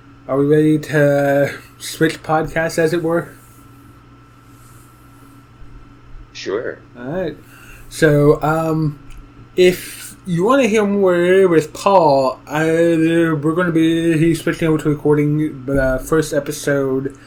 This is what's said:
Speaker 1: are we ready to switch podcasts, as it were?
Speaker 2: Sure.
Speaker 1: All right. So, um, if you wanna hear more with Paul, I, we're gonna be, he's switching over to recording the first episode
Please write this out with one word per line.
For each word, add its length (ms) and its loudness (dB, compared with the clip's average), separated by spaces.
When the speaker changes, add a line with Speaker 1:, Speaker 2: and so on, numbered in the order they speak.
Speaker 1:
are 80 -2
we 100 2
ready 320 4
to 760 0
switch 440 -4
podcasts, 560 -4
as 140 2
it 100 -2
were? 300 -4
Speaker 2:
Sure. 460 -8
Speaker 1:
All 80 -16
right. 300 -8
So, 540 2
um, 560 -2
if 600 0
you 180 -2
wanna 220 4
hear 180 2
more 640 2
with 260 2
Paul, 760 2
I, 180 -2
we're 880 0
gonna 160 0
be, 480 2
he's 220 2
switching 260 -4
over 120 2
to 100 -4
recording 800 0
the 380 0
first 280 0
episode 840 -4